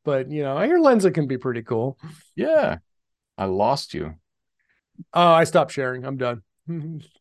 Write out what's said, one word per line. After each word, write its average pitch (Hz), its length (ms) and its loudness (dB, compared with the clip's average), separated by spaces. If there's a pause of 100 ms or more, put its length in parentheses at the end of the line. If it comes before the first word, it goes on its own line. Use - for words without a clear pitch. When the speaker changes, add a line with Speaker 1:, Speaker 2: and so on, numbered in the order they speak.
Speaker 1:
but, 135 260 -2
you 151 120 -6
know, 135 140 -4
I 185 100 0
hear 339 120 2
Lensa 233 340 4
can 151 140 -2
be 131 120 -4
pretty 117 240 -6
cool. 120 360 -4 (360)
Speaker 2:
Yeah. 302 420 0 (600)
I 98 80 -4
lost 101 500 0
you. 78 200 -8 (960)
Speaker 1:
Oh, 170 200 4
I 165 120 6
stopped 156 280 2
sharing. 127 320 -4
I'm 135 120 -8
done. 120 260 -4 (260)
<laughs> 160 340 -10 (180)